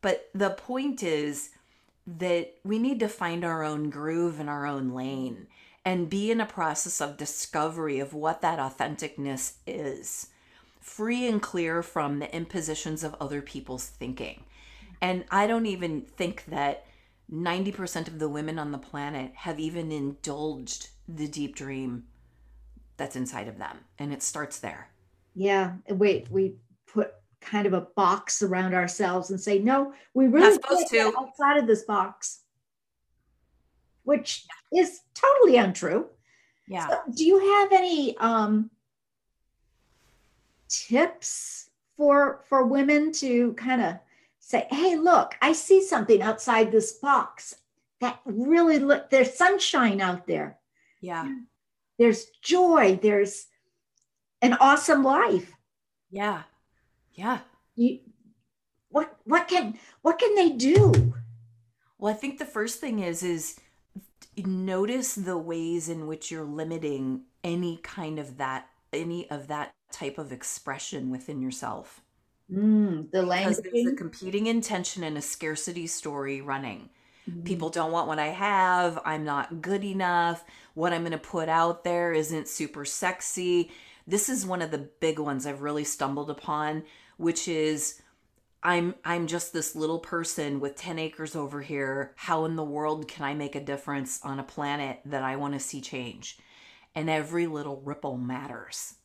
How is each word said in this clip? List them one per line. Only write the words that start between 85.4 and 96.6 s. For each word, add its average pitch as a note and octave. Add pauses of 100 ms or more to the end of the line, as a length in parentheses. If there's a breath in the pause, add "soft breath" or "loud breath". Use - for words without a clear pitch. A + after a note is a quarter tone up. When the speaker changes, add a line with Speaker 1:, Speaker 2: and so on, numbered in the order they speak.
Speaker 1:
I've C#3
really D3
stumbled C#3+
upon, D3+ (340 soft breath)
which E3
is D#3 (640 soft breath)
I'm, F3 (100)
I'm E3+
just E3+
this D#3+
little D#3
person E3
with C#3
ten E3+
acres D#3
over C#3+
here. C#3
How D#3+
in E3
the D#3+
world D3+
can C#3+
I C#3
make C#3+
a C#3
difference C#3
on C#3
a C#3
planet C#3+
that C#3
I C3
wanna C#3+
see C3+
change? - (560 soft breath)